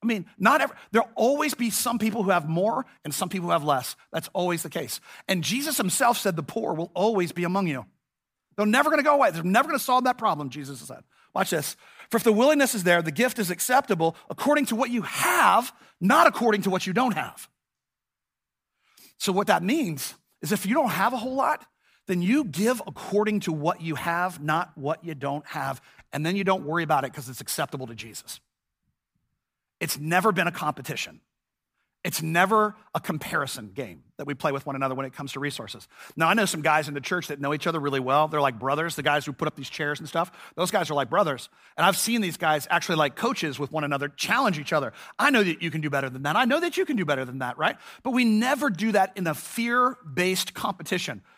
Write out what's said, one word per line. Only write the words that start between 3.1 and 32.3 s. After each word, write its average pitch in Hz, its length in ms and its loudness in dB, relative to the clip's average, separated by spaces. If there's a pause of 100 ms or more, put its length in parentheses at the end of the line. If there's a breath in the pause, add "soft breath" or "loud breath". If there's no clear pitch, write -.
some 175 160 -4
people 175 180 -4
who 170 60 2
have 165 100 2
less. 139 320 0 (160 soft breath)
That's - 220 -6
always 175 280 0
the 165 80 -10
case. 143 300 -6 (280 loud breath)
And 185 160 0
Jesus 262 340 -2
himself 185 400 2
said, 190 180 0
"The 160 80 -6
poor 226 300 -4
will 165 200 -4
always 185 380 2
be 175 120 -4
among 185 240 0
you." 135 180 -4 (720)
They're 208 100 0
never 262 240 4
gonna 294 140 2
go 294 120 6
away. 262 160 4
They're 165 120 -6
never 214 240 4
gonna 311 120 -2
solve 254 240 2
that 254 140 2
problem, 156 320 0
Jesus 139 320 -12
said. 127 220 -16 (300 soft breath)
Watch 190 180 0
this. - 260 -2 (320 loud breath)
"For 233 80 0
if - 60 0
the 226 100 6
willingness 269 420 4
is 196 80 -4
there, 175 180 6
the 165 100 -2
gift 226 280 0
is 185 100 0
acceptable 180 680 0 (120)
according 294 380 2
to 226 80 -2
what 240 140 0
you 240 140 -2
have, 247 680 2 (280 soft breath)
not 285 260 8
according 220 360 2
to 202 60 0
what 185 160 -2
you 185 80 -4
don't 240 200 2
have." - 340 -8 (1700 soft breath)
So - 140 -2
what 190 160 2
that 170 160 4
means 190 520 -2 (260)
is 156 100 -2
if 202 140 -2
you 196 80 0
don't 277 160 2
have 190 240 0
a 254 40 -4
whole 254 180 -6
lot, 269 300 0 (420)
then 180 140 0
you 247 220 2
give 214 420 0
according 202 560 -2
to 170 120 -2
what 156 260 -2
you 160 160 -4
have, 170 460 -2
not 156 360 -2
what 151 280 -6
you 165 100 -8
don't 143 300 -6
have. 135 360 -6 (300 soft breath)
And 151 140 -4
then 180 100 0
you 196 80 -2
don't 185 220 0
worry 165 180 -2
about 147 220 2
it 131 80 -8
'cause 127 160 -12
it's 127 100 -12
acceptable 139 480 -6
to 117 80 -14
Jesus. 110 460 -16 (1400)
It's - 180 -4
never 175 340 2
been 175 160 2
a - 40 -2
competition. - 680 -6 (840)
It's 160 200 -4
never 196 520 2 (200 soft breath)